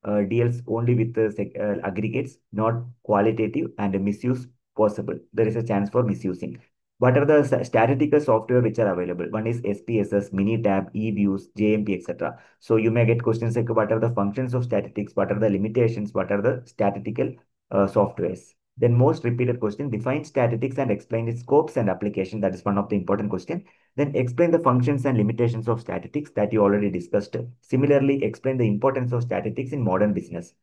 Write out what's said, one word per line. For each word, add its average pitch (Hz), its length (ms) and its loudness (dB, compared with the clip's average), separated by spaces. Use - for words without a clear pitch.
uh, 104 180 0
deals 120 440 0
only 120 280 0
with 117 180 0
the 110 200 2
sec-, 104 280 -6
uh, 101 260 -4
aggregates, 107 520 -4
not 113 320 -2
qualitative, 107 720 0
and 98 260 -2
misuse 123 460 -2
possible. - 440 0
There 110 120 2
is 107 100 -2
a 117 60 -2
chance 101 280 -2
for 120 120 2
misusing. 95 560 -4
What 123 220 4
are 143 80 4
the 151 140 6
s-, 127 260 0
statistical 143 560 4
software 123 400 2
which 110 160 0
are 107 120 4
available? 87 380 -2
One 107 180 -4
is 120 200 -2
S 101 160 -4
P 113 180 0
S 101 140 -2
S, 101 160 0
Minitab, 98 640 0
eViews, 101 480 0
J 107 160 4
M 104 100 0
P, 101 120 0
et 90 80 -10
cetera. - 340 -6
So - 160 0
you 113 140 2
may 117 140 4
get 117 180 2
questions 113 320 0
like, 120 140 0
"What 110 240 0
are 113 80 0
the 117 140 0
functions 120 400 -2
of 123 100 -2
statistics? 101 500 -4
What 98 160 0
are 101 80 0
the 107 120 2
limitations? 107 640 0
What 95 180 0
are 101 80 0
the 113 240 0
statistical, 101 720 -4
uh, 98 160 2
softwares?" 92 680 -2
Then 120 220 2
most 151 240 4
repeated 120 380 -2
question, 110 280 -4
"Define 127 360 -4
statistics 123 540 -2
and 127 120 0
explain 113 380 -2
its 120 140 -6
scopes - 340 2
and 113 120 0
application." 95 520 -4
That 92 160 0
is 90 80 -16
one 101 120 0
of 101 120 -2
the 104 80 0
important 101 340 -2
question. 156 320 -6
Then - 220 -2
explain 135 340 2
the 165 80 4
functions 127 480 2
and 127 100 0
limitations 113 520 0
of 117 120 -2
statistics 120 520 -8
that 104 200 0
you 107 80 2
already 101 300 4
discussed. 90 460 -4
Similarly, 139 640 2
explain 131 320 -4
the 120 100 2
importance 123 460 0
of 120 100 0
statistics 107 500 -4
in 139 120 -4
modern 101 280 2
business. 87 500 -8